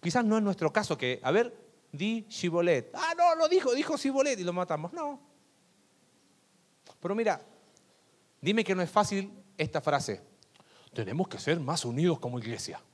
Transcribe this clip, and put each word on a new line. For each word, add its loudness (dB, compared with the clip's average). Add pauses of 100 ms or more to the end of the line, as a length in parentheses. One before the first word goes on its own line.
Quizás 0
no 4
es 2
nuestro 0
caso 0
que, -2
a 2
ver, 2 (380)
di -4
Shibolet. 0
"Ah, -2
no, 6
no 2
dijo, 4
dijo -2
Shibolet 0
y -4
lo -2
matamos". -2
No. -8 (1800)
Pero -2
mira, 0 (960)
dime 2
que 0
no 0
es -2
fácil 2 (260)
esta -2
frase. -2 (680)
"Tenemos -4
que -12
ser 0
más -4
unidos 0
como -6
iglesia". -10 (140)